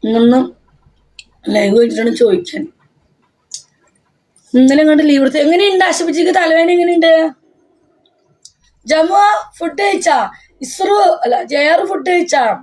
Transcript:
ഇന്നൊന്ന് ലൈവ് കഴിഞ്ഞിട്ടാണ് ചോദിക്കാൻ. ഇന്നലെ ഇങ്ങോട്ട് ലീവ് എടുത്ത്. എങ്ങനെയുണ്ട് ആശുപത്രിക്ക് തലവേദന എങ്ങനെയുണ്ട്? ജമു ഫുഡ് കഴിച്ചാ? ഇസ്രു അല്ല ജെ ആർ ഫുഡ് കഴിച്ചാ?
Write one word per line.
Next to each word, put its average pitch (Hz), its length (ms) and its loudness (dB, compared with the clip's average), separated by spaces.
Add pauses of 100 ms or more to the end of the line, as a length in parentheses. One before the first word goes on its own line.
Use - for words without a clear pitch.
ഇന്നൊന്ന് 233 340 2 (1120)
ലൈവ് 208 240 0
കഴിഞ്ഞിട്ടാണ് 233 420 0
ചോദിക്കാൻ. 202 420 -2 (2000)
ഇന്നലെ 262 260 4
ഇങ്ങോട്ട് 302 260 2
ലീവ് 277 140 2
എടുത്ത്. 269 200 -2
എങ്ങനെയുണ്ട് 370 440 2
ആശുപത്രിക്ക് 330 500 -2
തലവേദന 330 380 2
എങ്ങനെയുണ്ട്? 339 360 2 (1800)
ജമു 349 340 2 (340)
ഫുഡ് 339 240 -6
കഴിച്ചാ? 381 360 0 (480)
ഇസ്രു 392 300 -4 (280)
അല്ല 247 120 -2 (140)
ജെ 285 100 -2 (120)
ആർ 349 80 2 (100)
ഫുഡ് 349 220 -6
കഴിച്ചാ? 330 320 0 (180)